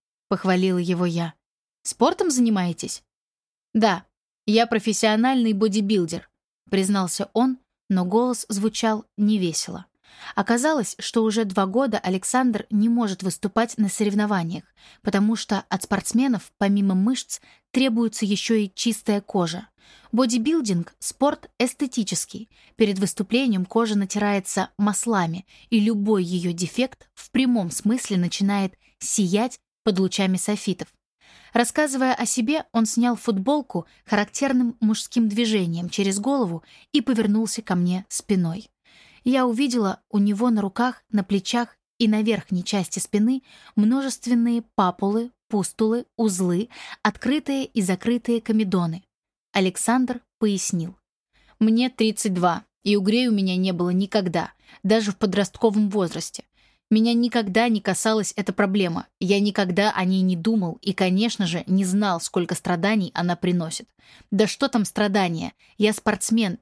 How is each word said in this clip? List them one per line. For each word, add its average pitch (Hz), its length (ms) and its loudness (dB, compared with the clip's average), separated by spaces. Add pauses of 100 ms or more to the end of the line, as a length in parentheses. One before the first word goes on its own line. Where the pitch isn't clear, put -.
(280)
похвалила 185 500 2
его 175 280 0
я. 170 280 -4 (480)
«Спортом 349 480 0
занимаетесь?» 196 720 0 (720)
«Да, 220 300 2 (420)
я 220 200 4
профессиональный 226 840 2
бодибилдер», — 196 760 0 (420)
признался 190 600 0
он, 254 260 2 (300)
но 185 160 2
голос 226 440 0
звучал 214 560 -2 (120)
невесело. 185 720 0 (480)
Оказалось, 247 640 0
что - 240 -2
уже 220 220 0
два 196 220 -2
года 220 320 0
Александр 214 720 -2
не 214 180 2
может 226 340 0
выступать 208 560 -2
на 208 100 2
соревнованиях, 202 760 -2 (380)
потому 208 340 2
что - 320 -4
от 190 160 -4
спортсменов, 226 760 0
помимо 196 360 2
мышц, 214 460 -2 (300)
требуется 233 540 0
еще 208 300 0
и 208 200 0
чистая 208 460 -2
кожа. 175 480 -4 (420)
Бодибилдинг — 226 880 0
спорт - 600 -2
эстетический. 226 880 -4 (280)
Перед 202 220 2
выступлением 208 680 0
кожа 220 320 0
натирается 202 800 -2
маслами, 190 680 -2 (240)
и 233 80 4
любой 208 460 2
ее 175 280 -2
дефект 185 640 -4
в - 160 -20
прямом 240 400 2
смысле 214 460 -2
начинает 196 580 0 (240)
сиять 208 640 -2 (240)
под 190 140 0
лучами 185 380 0
софитов. 196 520 -4 (640)
Рассказывая 262 600 2
о 226 120 -4
себе, 269 460 -2
он 226 140 2
снял 240 280 2
футболку 214 720 -2 (180)
характерным 240 760 0
мужским 220 480 0
движением 196 600 0
через 196 280 0
голову 208 460 -2 (280)
и 285 100 2
повернулся 220 600 0
ко 185 120 -2
мне 180 340 0
спиной. 180 640 -2 (540)
Я 254 220 2
увидела 233 600 0
у 208 100 0
него 208 300 2
на 214 140 2
руках, 240 480 -2
на 202 120 2
плечах 202 540 -2 (220)
и 226 100 2
на 214 140 2
верхней 190 420 -2
части 190 340 -4
спины 233 440 0 (340)
множественные 240 840 0 (120)
папулы, 202 580 0 (160)
пустулы, 220 580 0 (100)
узлы, 190 540 0 (320)
открытые 269 640 -2
и 220 160 -2
закрытые 233 580 0
комедоны. 190 640 -2 (500)
Александр 240 680 0 (160)
пояснил. 185 580 -2 (600)
«Мне 226 320 4
тридцать 214 420 0
два, 175 320 0 (200)
и 202 120 4
угрей 220 320 2
у 226 40 2
меня 190 240 0
не 185 160 0
было 175 180 0
никогда, 185 640 -2 (300)
даже 208 300 2
в - 40 -8
подростковом 202 720 0
возрасте. 180 540 -4 (460)
Меня 220 220 4
никогда 233 560 2
не 214 140 0
касалась 214 520 0
эта 196 200 -4
проблема, 190 540 0 (120)
я 196 200 2
никогда 202 500 2
о 185 160 0
ней 185 160 2
не 185 140 2
думал 180 440 -2
и, 196 140 -4
конечно 196 520 0
же, 165 200 -4
не 190 180 2
знал, 185 340 0
сколько 175 360 -4
страданий 185 580 0
она 175 240 -2
приносит. 175 500 -2 (440)
Да 208 160 4
что - 220 -2
там 214 180 0
страдания, 190 640 -2 (240)
я 214 160 2
спортсмен 208 680 0